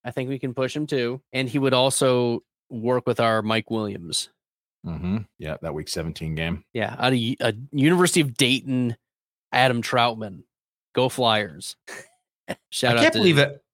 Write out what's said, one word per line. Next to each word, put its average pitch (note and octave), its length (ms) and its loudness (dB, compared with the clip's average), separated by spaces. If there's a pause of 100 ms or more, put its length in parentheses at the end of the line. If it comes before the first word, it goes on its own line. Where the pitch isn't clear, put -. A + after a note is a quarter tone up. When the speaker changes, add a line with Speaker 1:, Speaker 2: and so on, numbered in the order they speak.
Speaker 1:
I B2 60 -8
think C3 180 -6
we C3+ 100 -6
can B2+ 160 -6
push C3 200 -4
him D3+ 120 -4
too. B2+ 340 -2 (120)
And C3 160 -2
he C#3+ 100 -2
would C3+ 160 2
also B2 680 4 (260)
work A#2+ 380 -2
with A#2+ 140 0
our A2+ 220 2
Mike A2 280 -2
Williams. G2 580 -6 (580)
Speaker 2:
Mm-hmm. E2+ 320 -4 (200)
Yeah, D#2 240 -8
that D2+ 120 -6
week D2+ 140 -8
seventeen D#2+ 460 -6
game. E2 380 -4
Speaker 1:
Yeah, - 260 -4
out B2+ 140 2
of B2+ 60 2
U-, A#2 220 -2
uh, A#2 120 0 (180)
University E3 500 4
of C3+ 140 -2
Dayton, B2+ 640 0 (560)
Adam B2+ 280 4
Troutman. A2+ 600 -2 (520)
Go B2+ 140 2
Flyers. G#2+ 680 -2 (100)
<laughs> - 300 -18 (540)
Shout A#2+ 260 2
Speaker 2:
I - 20 4
Speaker 1:
out A#3 40 4
Speaker 2:
can't D#4+ 120 4
Speaker 1:
to - 60 2
Speaker 2:
believe F3 160 6
that C#3+ 240 2 (140)